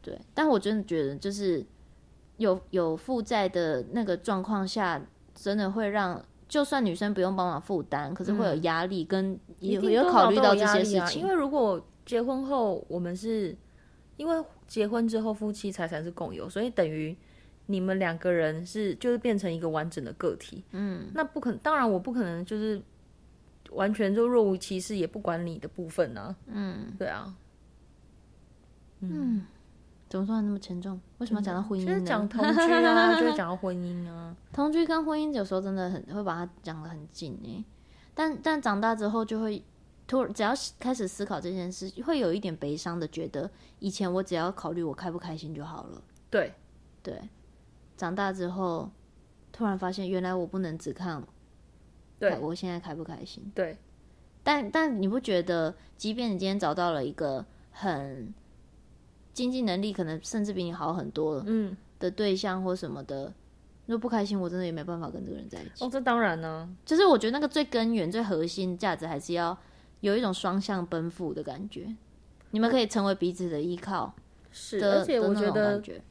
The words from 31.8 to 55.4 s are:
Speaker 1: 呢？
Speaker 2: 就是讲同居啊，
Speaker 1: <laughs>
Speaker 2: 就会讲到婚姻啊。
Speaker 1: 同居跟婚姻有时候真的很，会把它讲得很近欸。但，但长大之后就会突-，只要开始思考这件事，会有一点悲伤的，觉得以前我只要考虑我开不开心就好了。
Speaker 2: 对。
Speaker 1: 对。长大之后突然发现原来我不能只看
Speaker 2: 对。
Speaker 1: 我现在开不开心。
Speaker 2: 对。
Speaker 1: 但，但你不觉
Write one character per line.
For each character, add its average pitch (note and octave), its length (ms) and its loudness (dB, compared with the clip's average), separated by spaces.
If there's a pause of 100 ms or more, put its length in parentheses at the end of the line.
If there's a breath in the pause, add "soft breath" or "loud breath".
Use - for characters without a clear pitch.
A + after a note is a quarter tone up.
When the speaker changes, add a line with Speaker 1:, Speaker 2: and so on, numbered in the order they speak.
Speaker 1:
呢？ F#3 80 2
Speaker 2:
就 F#3+ 60 2
是 F#3 40 0
讲 G#3 240 2
同 A3+ 160 0
居 D#4 180 6 (120)
啊， E4+ 400 8
Speaker 1:
<laughs> E4 80 4
Speaker 2:
就 D#4+ 60 4
会 D#4 100 2
讲 D4+ 100 -2
到 F3 80 -2
婚 F#3 220 -4
姻 F3 320 -4
啊。 E3+ 260 -12 (200)
Speaker 1:
同 D4 180 0
居 E4 140 4
跟 D#4+ 180 2
婚 D4+ 160 0
姻 D4+ 140 0
有 G#3+ 100 2
时 F#3 80 -4
候 F#3+ 80 2
真 F#3+ 140 -2
的 F#3 160 0
很， F#3+ 140 -4
会 G#3 180 -6
把 F3 240 -4
它 F3+ 40 -10 (120)
讲 D#3+ 200 -8
得 D#3+ 60 -10
很 E3 100 -12 (140)
近 C#3+ 320 -10
欸。 D#3+ 180 -10 (520 soft breath)
但， D#4 280 0
但 D#4 200 0
长 G3+ 180 2
大 A3+ 140 4
之 G#3+ 120 -2
后 A3+ 160 2
就 A3 160 -2
会 G#3+ 240 -2 (440)
突-， B3+ 260 2
只 A3 100 -2
要 A3 120 2 (240)
开 B3+ 160 0
始 A3+ 120 -2
思 G3+ 200 -4
考 F#3+ 120 -4
这 F3+ 140 -6
件 F3+ 180 -4
事， F#3+ 220 -10 (140)
会 D#4 120 2
有 F#3 140 2
一 G3 80 0
点 F3+ 160 -4
悲 D3 180 -2
伤 E3+ 240 -4
的， D#3+ 100 -2
觉 D#3+ 200 -6
得 D3+ 220 -4 (300 loud breath)
以 G3 100 -2
前 F#3+ 200 -2
我 F#3 120 2
只 F#3 120 -4
要 E3+ 160 0
考 E3+ 220 -6
虑 E3+ 100 -2
我 D3+ 120 -2
开 F#3 160 -6
不 E3+ 80 -6
开 E3+ 180 -8
心 D#3 180 -10
就 D3 80 -10
好 D#3+ 200 -12
了。 - 200 -16 (280)
Speaker 2:
对。 F#3 240 2 (480)
Speaker 1:
对。 - 260 -12 (720)
长 F3+ 160 -4
大 G3 180 0
之 F#3 160 -4
后 F3+ 420 -2 (640)
突 A#3 140 -2
然 G3 120 0
发 F#3 140 -2
现 F#3+ 160 -4
原 F#3 140 0
来 F#3 120 -2
我 F3+ 120 0
不 F#3+ 140 -4
能 E3 180 -4
只 D#3 120 -8
看 D#3+ 320 -6 (960)
Speaker 2:
对。 F#3+ 200 2
Speaker 1:
我 D3+ 160 -4
现 F3+ 160 -6
在 F3 100 -6
开 E3 140 -10
不 E3 100 -8
开 - 180 -12
心。 - 320 -14
Speaker 2:
对。 E3 220 -2 (640 soft breath)
Speaker 1:
但， C#4+ 280 2
但 C#4+ 320 2
你 G3 40 2
不 A3+ 140 2
觉 F#3 220 2